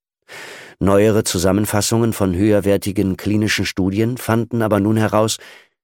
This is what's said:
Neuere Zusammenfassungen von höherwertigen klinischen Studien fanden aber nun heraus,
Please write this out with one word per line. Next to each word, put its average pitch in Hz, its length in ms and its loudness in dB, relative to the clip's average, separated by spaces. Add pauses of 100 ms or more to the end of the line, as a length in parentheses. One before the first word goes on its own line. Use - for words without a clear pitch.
(800)
Neuere 101 440 4
Zusammenfassungen 104 880 0
von 95 220 -2
höherwertigen 98 840 0
klinischen 104 480 -2
Studien 104 520 -2
fanden 113 440 -2
aber 104 180 0
nun 107 180 2
heraus, 107 400 0 (460)